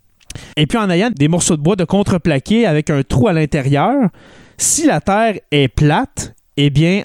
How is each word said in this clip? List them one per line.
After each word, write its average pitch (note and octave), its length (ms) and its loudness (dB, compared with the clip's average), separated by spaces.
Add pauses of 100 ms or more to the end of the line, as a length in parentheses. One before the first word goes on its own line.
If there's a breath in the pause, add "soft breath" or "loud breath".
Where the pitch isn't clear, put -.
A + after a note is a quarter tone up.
(560 loud breath)
et D3+ 120 0
puis A#3 100 -2
en G#3 100 -2
ayant F#3 220 0
des C#3+ 160 0
morceaux E3+ 300 0
de D3 60 -6
bois F3+ 120 2
de F3+ 100 -2
contreplaqué G3 800 0
avec D#3 260 0
un C#3 120 0
trou C3+ 240 0
à G3 60 2
l'intérieur, D#3 760 0 (480 loud breath)
si - 300 -2
la E3+ 140 2
Terre G#3 340 0 (160)
est C#3+ 160 2
plate, D3+ 680 -2 (220)
eh C#3+ 140 2
bien, E3+ 340 2